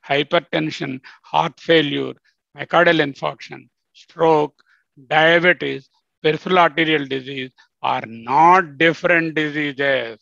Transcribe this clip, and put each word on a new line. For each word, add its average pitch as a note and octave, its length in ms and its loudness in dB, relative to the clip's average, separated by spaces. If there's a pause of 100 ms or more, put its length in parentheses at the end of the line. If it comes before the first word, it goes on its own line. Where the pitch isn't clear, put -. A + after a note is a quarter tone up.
Hypertension, D3 920 -4 (220)
heart D#3 360 -2
failure, C#3 540 0 (420)
myocardial E3 460 2 (100)
infarction, - 580 -12 (240)
stroke, D#3+ 640 0 (520)
diabetes, D#3 840 0 (340)
peripheral D#3 340 0
arterial D#3 480 0
disease C3 460 -10 (320)
are B2+ 240 -4
not C#3+ 720 2
different E3 560 0
diseases. C#3 880 -4